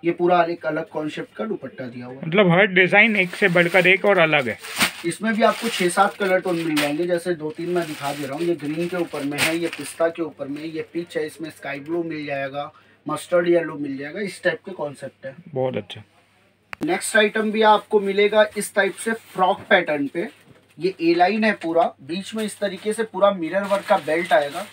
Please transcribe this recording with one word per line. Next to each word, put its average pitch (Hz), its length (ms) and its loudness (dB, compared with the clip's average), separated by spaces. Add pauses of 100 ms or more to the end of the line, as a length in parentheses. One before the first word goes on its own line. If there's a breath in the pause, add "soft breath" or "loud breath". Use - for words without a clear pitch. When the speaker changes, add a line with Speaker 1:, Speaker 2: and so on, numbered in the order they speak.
Speaker 1:
ये 170 80 0
पूरा 175 320 4
एक 170 220 -6
अलग 156 220 -4
concept 151 480 -8
का 208 80 -6
दुपट्टा - 400 -10
दिया 123 220 -14
हुआ 127 80 -14
है। - 120 -12
Speaker 2:
मतलब 180 260 4
हर 190 140 6
design 196 500 6
एक 185 180 0
से 202 140 2
बढ़कर 175 380 4
एक 185 180 4
और 202 140 6
अलग 151 300 4
है। 101 100 -6 (480)
Speaker 1:
इसमें 202 280 -2
भी 214 80 2
आपको 233 260 2
छह 185 200 0
सात 196 260 2
color 185 260 0
tone 180 160 -2
मिल 160 200 -2
जाएंगे, 147 300 0
जैसे 175 280 -2
दो 151 160 -8
तीन 170 180 -8
मैं 175 180 -2
दिखा 143 260 -8
दे 143 140 -8
रहा 135 100 -8
हूँ। 165 60 -4
ये 175 120 0
green 156 340 -4
के 180 80 -6
ऊपर 156 280 -6
में 143 140 -4
है, 160 200 -2
ये 170 100 -4 (100)
पिस्ता 170 300 -4
के 170 140 -6
ऊपर 143 260 -10
में, 147 140 -8
ये 160 300 -10
peach 170 240 -8
है, 156 100 -4
इसमें 156 240 -12
sky 139 300 -12
blue 165 220 -6
मिल 156 240 -8
जाएगा, 139 440 -8 (360 soft breath)
mustard 175 420 0
yellow 160 260 2
मिल 139 240 -6
जाएगा, 151 220 -10
इस 190 240 -8
type 170 220 0
के 190 60 -12
कॉन्सेप्ट 147 540 -10
है। 135 80 -12 (200)
Speaker 2:
बहुत 131 220 -2
अच्छा। 107 260 -10 (840)
Speaker 1:
Next 349 320 -2
item 214 340 2
भी 214 120 0
आपको 214 380 4
मिलेगा 208 460 4 (100)
इस 208 180 -8
type 196 200 0
से - 180 -6
फ्रॉक 185 480 0 (100)
pattern 156 440 2
पे। 170 140 -4 (500)
ये 180 220 -2
ए 165 140 4
लाइन 196 300 2
है 214 80 2 (100)
पूरा, 165 200 2 (200)
बीच 180 320 -10
में 220 100 -4
इस 202 140 -8
तरीके 202 340 -4
से 220 100 -4
पूरा 202 280 2
mirror 185 340 -4
work 196 240 -2
का 208 80 4
बेल्ट 156 360 -2
आएगा। 151 300 0 (100)